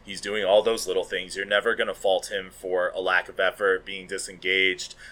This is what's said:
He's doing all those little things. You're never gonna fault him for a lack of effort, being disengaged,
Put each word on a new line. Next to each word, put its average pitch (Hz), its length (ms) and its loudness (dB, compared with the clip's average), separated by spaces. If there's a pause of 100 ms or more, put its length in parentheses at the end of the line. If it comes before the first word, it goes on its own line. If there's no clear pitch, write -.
He's 95 160 -12
doing 101 240 -4
all 101 180 8
those 113 240 0
little 92 200 0
things. 92 320 -6
You're 98 80 -4
never 104 300 2
gonna 110 180 -2
fault 95 360 0
him 95 220 -6
for 90 380 -2
a 87 100 -6
lack 92 300 0
of 95 100 -10
effort, 95 460 2
being 98 200 -10
disengaged, 92 880 -2 (160)